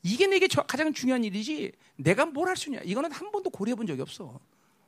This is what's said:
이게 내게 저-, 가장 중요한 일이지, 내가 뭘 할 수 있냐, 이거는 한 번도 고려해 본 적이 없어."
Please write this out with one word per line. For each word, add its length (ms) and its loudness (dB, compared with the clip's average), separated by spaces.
이게 240 4
내게 220 6
저-, 140 2
가장 300 0
중요한 320 0
일이지, 480 -4
내가 300 4
뭘 220 -2
할 80 0
수 120 -8
있냐, 160 -6
이거는 280 -2
한 180 -10
번도 200 -4
고려해 260 -2
본 100 -4
적이 160 -4
없어." 380 -12